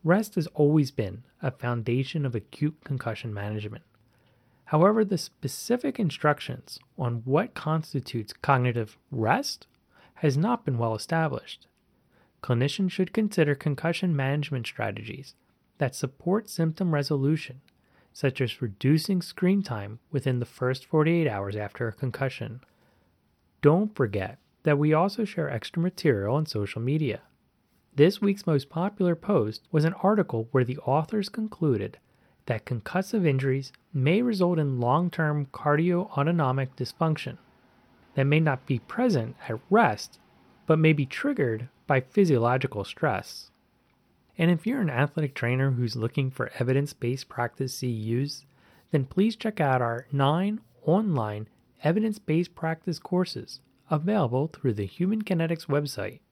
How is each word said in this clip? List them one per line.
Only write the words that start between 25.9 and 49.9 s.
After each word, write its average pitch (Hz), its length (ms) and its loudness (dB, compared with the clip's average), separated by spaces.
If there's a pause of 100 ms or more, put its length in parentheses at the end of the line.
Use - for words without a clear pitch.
on 156 100 0
social 107 380 -6
media. 135 380 0 (720)
This 156 260 6
week's 202 260 0
most 147 220 2
popular 180 460 0
post 139 560 0
was 151 140 2
an 165 180 2
article 180 480 2
where 127 140 2
the 127 140 -4
authors 160 500 -2
concluded 156 720 -2 (480)
that 113 200 -4
concussive 180 600 -2
injuries 135 460 0 (220)
may 156 280 2
result 185 360 2
in 135 220 0
long-term 147 720 0
cardioautonomic 151 1200 0
dysfunction - 600 -2 (800)
that 135 80 2
may 147 160 4
not 147 260 0
be 127 140 -2
present 175 560 0 (120)
at 110 120 -6 (100)
rest, 185 480 2 (480)
but 160 120 6
may 160 140 6
be 143 140 2
triggered 123 600 -2 (180)
by 135 140 4
physiological 131 840 2
stress. - 640 -4 (880)
And 170 120 4
if 170 160 0
you're 254 140 0
an 175 80 2
athletic 139 460 0
trainer 131 380 0
who's 120 240 -2
looking 131 340 -2
for 127 280 -6
evidence-based 131 680 -2
practice 127 460 -4
C 127 160 -4
Us, 117 560 -4 (440)
then 139 140 2
please 208 320 0
check 214 240 -6
out 131 220 4
our 117 280 -4